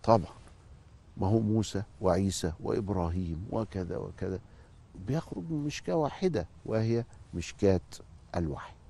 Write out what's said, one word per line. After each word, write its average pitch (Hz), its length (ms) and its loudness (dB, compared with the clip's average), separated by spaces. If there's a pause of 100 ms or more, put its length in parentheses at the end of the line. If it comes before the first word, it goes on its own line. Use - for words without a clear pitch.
طبعًا، 110 320 6 (800)
ما 98 100 2
هو 110 140 6
موسى 107 420 0 (180)
وعيسى 92 600 2
وإبراهيم 90 880 -2
وكذا 98 460 -4
وكذا 95 440 -6 (640)
بيخرج 156 440 -4
من 147 140 -2
مشكاة 151 300 -4
واحدة، 151 520 0 (200)
وهي 113 380 2 (300)
مشكاة 92 460 4 (560)
الوحي 78 380 -4 (160)